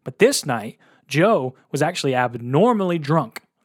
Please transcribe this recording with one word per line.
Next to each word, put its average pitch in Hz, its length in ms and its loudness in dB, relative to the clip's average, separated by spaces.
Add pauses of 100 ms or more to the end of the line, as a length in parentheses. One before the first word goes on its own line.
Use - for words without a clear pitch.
But - 140 -10
this 269 260 4
night, 117 320 -6 (300)
Joe 147 460 0 (160)
was 143 120 -2
actually 151 340 -2
abnormally 143 840 0
drunk, 143 440 -2 (240)